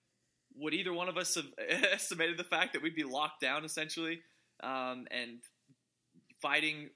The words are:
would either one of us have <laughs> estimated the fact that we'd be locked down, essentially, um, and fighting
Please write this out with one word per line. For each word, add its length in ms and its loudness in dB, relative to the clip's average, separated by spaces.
would 180 0
either 180 2
one 160 0
of 80 -2
us 200 2
have 160 -2
<laughs> 60 -14
estimated 760 2
the 80 -4
fact 300 2
that 80 -2
we'd 140 0
be 80 0
locked 360 -2
down, 240 0
essentially, 560 -2
um, 480 -4
and 300 -6
fighting 540 2